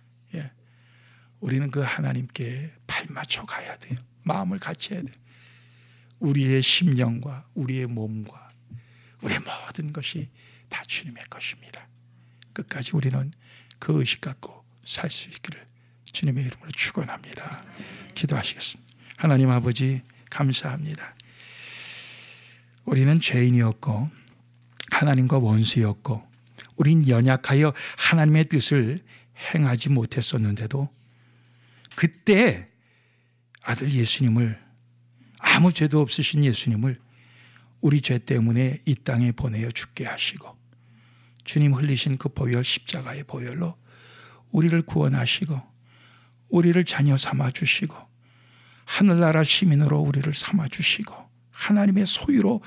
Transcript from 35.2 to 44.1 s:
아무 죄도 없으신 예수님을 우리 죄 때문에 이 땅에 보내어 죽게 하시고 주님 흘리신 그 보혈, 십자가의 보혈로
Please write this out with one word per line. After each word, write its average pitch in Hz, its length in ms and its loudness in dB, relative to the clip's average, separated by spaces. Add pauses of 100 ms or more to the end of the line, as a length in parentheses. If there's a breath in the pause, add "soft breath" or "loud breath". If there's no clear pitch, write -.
아무 175 320 4
죄도 151 300 2
없으신 147 420 0
예수님을 120 560 0 (840 soft breath)
우리 147 200 4
죄 123 160 -2
때문에 123 680 0
이 143 100 2
땅에 120 360 0
보내어 113 400 -4
죽게 - 340 -10
하시고 - 520 -10 (880 soft breath)
주님 147 300 2
흘리신 135 440 -2
그 143 120 -8
보혈, 123 340 -2
십자가의 135 640 -8
보혈로 135 520 -8 (760 loud breath)